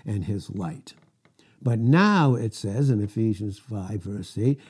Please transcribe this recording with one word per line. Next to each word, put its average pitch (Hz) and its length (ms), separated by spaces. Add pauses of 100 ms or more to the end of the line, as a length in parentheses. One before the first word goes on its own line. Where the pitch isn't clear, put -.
and 104 200
his 95 260
light. - 460 (680)
But 117 160
now 151 560
it 117 220
says 120 340
in 107 140
Ephesians 104 560
five, 98 420
verse 98 340
eight, 127 240 (100)